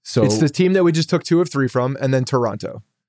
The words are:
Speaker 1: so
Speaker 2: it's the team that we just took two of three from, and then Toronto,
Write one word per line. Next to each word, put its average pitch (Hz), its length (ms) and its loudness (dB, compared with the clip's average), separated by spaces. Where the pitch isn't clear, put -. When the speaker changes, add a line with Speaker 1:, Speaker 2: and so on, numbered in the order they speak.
Speaker 1:
so - 220 0
Speaker 2:
it's 107 140 2
the 151 100 2
team 180 240 2
that 190 100 2
we 170 100 4
just 160 180 0
took 170 120 0
two 170 180 0
of 175 100 -2
three 135 180 0
from, 127 320 -2
and 135 120 0
then 127 120 0
Toronto, 110 580 -4